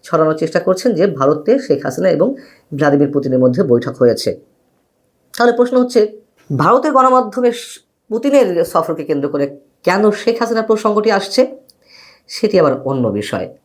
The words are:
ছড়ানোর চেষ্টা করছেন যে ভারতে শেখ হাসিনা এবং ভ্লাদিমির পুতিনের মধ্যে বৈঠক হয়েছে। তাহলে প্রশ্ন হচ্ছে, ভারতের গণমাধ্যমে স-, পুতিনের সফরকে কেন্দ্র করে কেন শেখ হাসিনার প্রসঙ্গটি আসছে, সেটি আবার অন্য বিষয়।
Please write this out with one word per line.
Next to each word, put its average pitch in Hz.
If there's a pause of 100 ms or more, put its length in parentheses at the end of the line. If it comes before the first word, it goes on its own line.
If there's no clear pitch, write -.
ছড়ানোর 156
চেষ্টা 160
করছেন 185
যে 170
ভারতে 151
শেখ 160
হাসিনা 175
এবং 170 (400)
ভ্লাদিমির 143
পুতিনের 135
মধ্যে 127
বৈঠক 127
হয়েছে। 113 (1000)
তাহলে 240
প্রশ্ন 247
হচ্ছে, 240 (380)
ভারতের 233
গণমাধ্যমে 254
স-, - (300)
পুতিনের 226
সফরকে 160
কেন্দ্র 143
করে 139 (240)
কেন 202
শেখ 226
হাসিনার 226
প্রসঙ্গটি 214
আসছে, 214 (680)
সেটি -
আবার 135
অন্য 131
বিষয়। 101 (100)